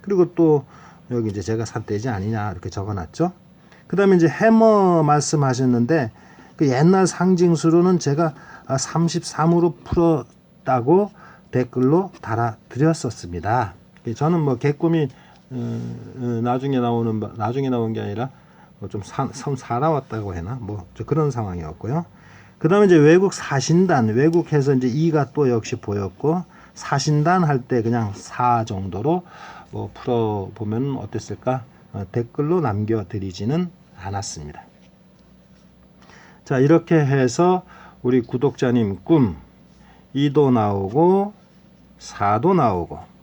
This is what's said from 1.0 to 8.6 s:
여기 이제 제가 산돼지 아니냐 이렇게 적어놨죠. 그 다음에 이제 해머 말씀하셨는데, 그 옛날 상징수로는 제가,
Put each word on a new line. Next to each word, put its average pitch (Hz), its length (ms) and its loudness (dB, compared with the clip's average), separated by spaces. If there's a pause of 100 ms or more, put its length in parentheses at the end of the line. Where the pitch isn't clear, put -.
여기 117 180 -2
이제 101 120 -6
제가 110 240 -4
산돼지 107 420 -6
아니냐 104 440 -4
이렇게 87 180 -10
적어놨죠. 98 640 -6 (540)
그 - 80 -6
다음에 196 200 4
이제 170 120 4
해머 208 760 4
말씀하셨는데, 135 1080 2 (440)
그 147 140 2
옛날 170 380 4
상징수로는 175 920 2
제가, 151 360 -2 (320)